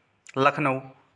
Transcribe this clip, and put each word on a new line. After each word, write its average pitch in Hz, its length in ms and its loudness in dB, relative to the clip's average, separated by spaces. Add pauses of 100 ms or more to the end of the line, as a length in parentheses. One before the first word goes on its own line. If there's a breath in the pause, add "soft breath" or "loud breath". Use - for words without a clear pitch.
(380)
लखनऊ 139 420 2 (360)